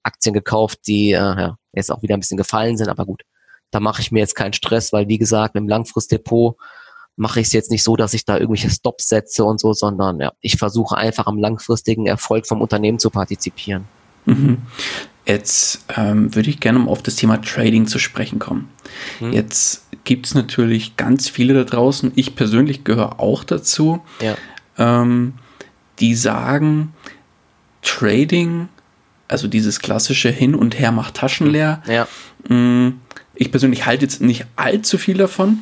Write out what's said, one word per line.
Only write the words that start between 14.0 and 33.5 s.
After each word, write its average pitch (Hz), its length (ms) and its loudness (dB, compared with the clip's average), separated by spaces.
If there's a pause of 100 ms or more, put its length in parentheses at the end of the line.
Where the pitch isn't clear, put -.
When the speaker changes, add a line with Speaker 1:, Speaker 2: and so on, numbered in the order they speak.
Speaker 2:
Mhm. 135 320 2 (720)
Jetzt, - 580 -2 (100)
ähm, 107 380 2
würde 110 160 2
ich 147 100 -4
gerne 117 280 2
auf - 160 -2
das - 120 -4
Thema 110 240 2
Trading 113 460 2
zu 107 140 -4
sprechen - 400 -4
kommen. - 320 -8 (480)
Speaker 1:
Mhm. 117 140 -4
Speaker 2:
Jetzt - 520 -2 (180)
gibt's 127 300 -2
natürlich 117 640 0
ganz 127 320 2
viele 123 240 2
da 135 100 6
draußen, 127 520 2
ich 131 200 -2
persönlich 135 480 2
gehöre - 360 0
auch 110 240 0
dazu, 165 580 0 (180)
Speaker 1:
Ja. 110 160 -2 (440)
Speaker 2:
ähm, 120 540 4 (640)
die 117 160 4
sagen, 143 800 0 (880)
Trading, 170 840 0 (600)
also - 200 -2
dieses 107 320 0
klassische - 500 -2
Hin 135 260 2
und 113 220 0
Her 120 140 2
macht 110 240 -2
Taschen 139 320 0
leer. 156 400 2
Speaker 1:
Ja. 117 180 0 (480)
Speaker 2:
Mm, 123 460 4 (340)
ich 123 160 -2
persönlich 127 360 2